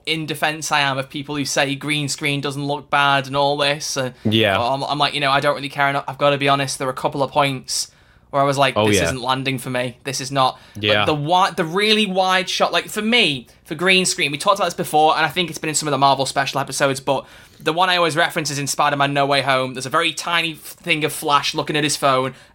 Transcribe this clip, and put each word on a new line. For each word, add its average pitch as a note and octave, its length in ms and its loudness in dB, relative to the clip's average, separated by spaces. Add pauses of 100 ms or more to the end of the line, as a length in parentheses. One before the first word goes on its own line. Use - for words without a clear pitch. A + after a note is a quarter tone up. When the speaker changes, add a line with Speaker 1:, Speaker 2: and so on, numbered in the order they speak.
Speaker 1:
in D#3 200 -2
defense D#3 460 -4
I D3+ 80 2
am C#3 180 0
of C3+ 120 -6
people D3 260 -8
who C#3+ 100 -2
say C#3 300 0
green C#3+ 340 -4
screen C#3+ 320 -2
doesn't C#3+ 240 -6
look C#3+ 240 -6
bad C#3 380 2
and C3+ 80 -6
all C#3+ 220 2
this. D3 400 -2
And B2+ 260 -4
Speaker 2:
Yeah. G#2+ 360 4
Speaker 1:
I'm, C3 240 -2
I'm C#3+ 140 -2
like, C#3+ 160 2
you D3 60 -4
know, C#3+ 120 0
I C#3 100 4
don't D3 140 2
really C#3 140 -8
care C#3+ 200 0
enough. C#3 180 -2
I've C3+ 100 -8
gotta C#3+ 200 2
be C#3 120 0
honest, C#3 300 0
there C#3 80 -2
were C3 60 -2
a - 20 -16
couple D3+ 260 -4
of C3 100 -2
points C#3 600 -2 (400)
where C#3 100 0
I C#3 40 2
was C#3 120 0
like, C3+ 180 2
Speaker 2:
Oh, G#2+ 120 4
Speaker 1:
"This G#2 100 4
Speaker 2:
yeah. F2 60 2
Speaker 1:
isn't E2+ 180 -2
landing C3 380 -2
for C3+ 100 -10
me. B2+ 360 -4
This C3 140 -6
is C3 120 -10
not." C3 280 2 (160)
Like, G#2 100 -6
Speaker 2:
Yeah. G#2 200 4
Speaker 1:
the D#3+ 80 2
wi-, E3+ 380 2
the F3+ 120 -2
really G#3 440 2
wide F#3 420 0
shot, - 240 0
like, E3+ 160 0
for G#3+ 140 -6
me, G#3 420 2 (180)
for F3 120 -10
green F#3 320 2
screen, D3+ 240 -2
we D3 80 -6
talked G3 180 2
about G3+ 80 0
this F3 80 -2
before, D3+ 420 2
and D3+ 80 2
I D#3 60 0
think E3+ 220 -4
it's D3 80 -12
been D#3+ 100 -4
in D3+ 60 -4
some D#3 120 -2
of D3 40 -2
the C3+ 80 0
Marvel C3+ 260 4
special C3+ 340 -2
episodes, C3+ 400 -2
but C3+ 280 -2 (320)
the D#3 120 -2
one F3+ 200 2
I F3+ 60 2
always E3+ 180 2
reference D#3+ 340 0
is C#3 80 -4
in C#3+ 80 -4
Spider-Man C#3+ 480 0
No C#3+ 140 2
Way C#3 160 2
Home. C3 320 0
There's B2+ 100 -8
a C3 60 -8
very E3 220 0
tiny E3 400 -2
f-, D3 80 -16
thing D#3+ 440 -4
of C#3+ 80 -4
Flash C#3+ 400 0
looking D#3 220 -4
at D3 80 0
his D3 120 -2
phone, C3 380 0 (220)